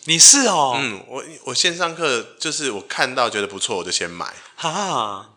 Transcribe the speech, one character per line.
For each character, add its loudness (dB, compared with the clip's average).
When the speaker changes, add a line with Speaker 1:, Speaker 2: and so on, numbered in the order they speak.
Speaker 1:
你 2
是 8
哦？ 4
Speaker 2:
嗯， -4
我， -10
我 -8
线 2
上 -2
课 -2
就 -4
是 -4
我 -6
看 -2
到 2
觉 -2
得 -2
不 -10
错， -4
我 -4
就 -8
先 -2
买。 -8
Speaker 1:
哈。 -4